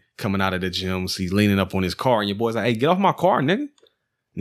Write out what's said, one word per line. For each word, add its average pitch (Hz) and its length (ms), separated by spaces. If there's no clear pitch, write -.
coming 98 240
out 95 120
of 90 80
the 92 80
gym. 92 380
So - 160
he's 90 100
leaning 101 260
up 92 160
on 95 80
his 87 120
car, 123 260
and 101 80
your 98 80
boy's 113 180
like, 107 100
"Hey, 120 100
get 120 140
off 185 100
my 180 140
car, - 280
nigga." 180 200
And 294 80